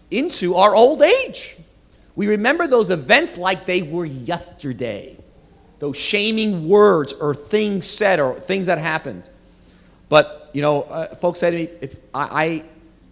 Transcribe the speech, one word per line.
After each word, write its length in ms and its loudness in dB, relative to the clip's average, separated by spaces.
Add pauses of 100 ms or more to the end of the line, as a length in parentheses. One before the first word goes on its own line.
into 440 -2
our 200 4
old 280 6
age. 540 0 (580)
We 120 -4
remember 400 0
those 240 2
events 480 0
like 260 -4
they 180 -2
were 220 -6
yesterday. 1120 -8 (600)
Those 180 -6
shaming 720 -2
words 440 4
or 220 -4
things 520 -2
said 340 2
or 200 0
things 260 -4
that 120 0
happened. 440 -6 (840)
But, 440 2
you 100 -4
know, 200 0
uh, 320 -10
folks 260 -2
say 100 2
to 60 -2
me, 120 -6 (120)
"If 160 -14 (160)
I, 320 -2
I, 180 -4 (500)